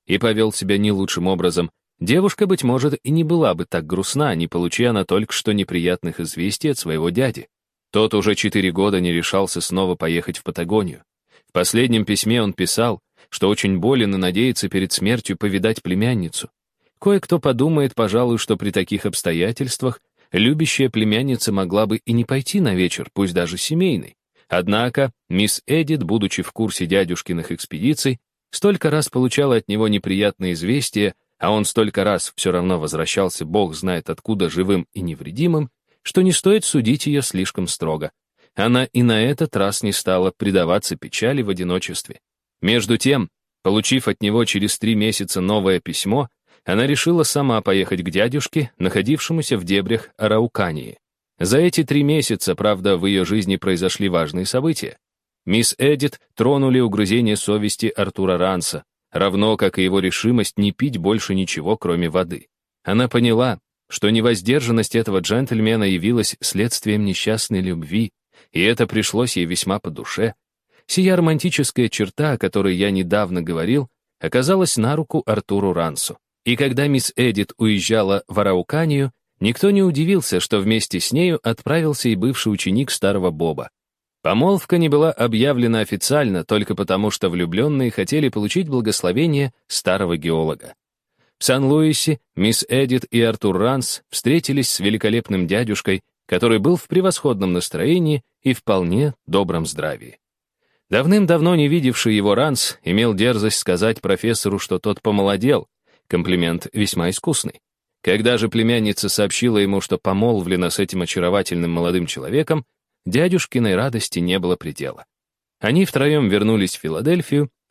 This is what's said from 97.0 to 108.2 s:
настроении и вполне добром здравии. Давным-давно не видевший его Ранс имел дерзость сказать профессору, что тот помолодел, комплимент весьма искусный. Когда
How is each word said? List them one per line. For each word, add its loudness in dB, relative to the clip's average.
настроении 0
и 2
вполне 0
добром 0
здравии. -8
Давным-давно 4
не 4
видевший 2
его 4
Ранс 0
имел 2
дерзость 0
сказать 0
профессору, -2
что -4
тот -4
помолодел, 0
комплимент 0
весьма -2
искусный. -4
Когда 2